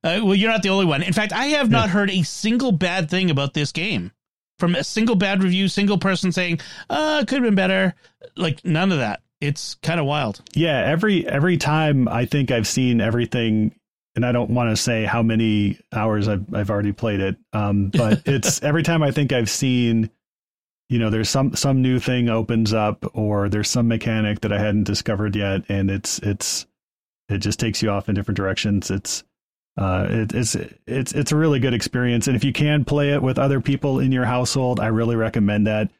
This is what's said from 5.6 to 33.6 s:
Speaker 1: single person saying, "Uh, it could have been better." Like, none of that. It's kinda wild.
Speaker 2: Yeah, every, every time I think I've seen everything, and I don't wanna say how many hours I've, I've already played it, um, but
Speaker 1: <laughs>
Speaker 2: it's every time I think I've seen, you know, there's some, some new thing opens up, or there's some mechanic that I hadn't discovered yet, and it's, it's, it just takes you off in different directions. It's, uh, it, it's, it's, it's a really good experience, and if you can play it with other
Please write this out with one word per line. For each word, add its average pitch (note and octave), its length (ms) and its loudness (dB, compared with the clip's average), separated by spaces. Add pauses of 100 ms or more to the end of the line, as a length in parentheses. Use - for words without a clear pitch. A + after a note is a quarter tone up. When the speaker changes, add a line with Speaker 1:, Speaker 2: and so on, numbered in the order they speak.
Speaker 1:
single G3+ 320 0
person F#3+ 320 0
saying, F3 280 -2 (300)
"Uh, D4+ 320 0
it G#3+ 60 -2
could C4 100 -2
have B3 60 2
been G#3+ 120 2
better." F#3+ 380 2 (420)
Like, - 300 -4
none F3 260 2
of D#3+ 80 2
that. A2 220 -4 (200)
It's - 340 -6
kinda E3 280 -2
wild. C#3 380 -2 (140)
Speaker 2:
Yeah, D3+ 300 2
every, F3 420 2
every D#3 300 2
time D3 500 2
I A#2 180 0
think C#3+ 260 -2
I've A2+ 160 0
seen B2 340 2
everything, A2 720 0 (420)
and A#2+ 100 0
I B2 60 0
don't A#2+ 200 0
wanna A#2 240 0
say A2 300 -2
how A#2 180 0
many A2 560 2 (120)
hours G#2+ 360 0
I've, G2+ 260 -2
I've G#2 180 -2
already G2+ 220 0
played G#2 260 -2
it, F#2+ 180 -2 (160)
um, G2+ 360 0
but A2 340 2
Speaker 1:
<laughs> - 40 -14
Speaker 2:
it's C#3 360 0
every D3+ 200 0
time D#3+ 200 2
I C3+ 80 2
think C#3+ 200 0
I've A#2+ 180 0
seen, A#2+ 600 0 (800)
you B2 100 0
know, A2 120 0
there's A2 180 0
some, C#3 260 0
some C3 280 2
new B2+ 160 2
thing B2 300 0
opens A2+ 440 0
up, G#2+ 320 0 (100)
or G#2 340 0
there's G#2 200 -2
some A#2 180 0
mechanic A2 540 0
that G#2 100 -2
I G2+ 80 0
hadn't G#2 260 0
discovered G#2 500 -2
yet, G2 340 -2
and G2 220 0
it's, - 280 -6
it's, - 460 -4 (640)
it G2+ 100 -2
just G2+ 200 -4
takes A2+ 240 -2
you A2 80 2
off G2+ 180 -2
in G2+ 60 0
different G2+ 220 -2
directions. G2 540 -2
It's, - 320 -6 (540)
uh, F#2 320 0
it, A2+ 260 -2
it's, A#2+ 200 -2 (300)
it's, B2+ 280 -4
it's - 180 -2
a D3+ 60 2
really D3+ 220 4
good B2+ 140 2
experience, A#2+ 540 0
and C3 80 2
if G#2+ 80 0
you C3+ 100 2
can D3+ 320 2
play C#3+ 280 2
it D3 100 0
with C3 160 0
other C#3 220 2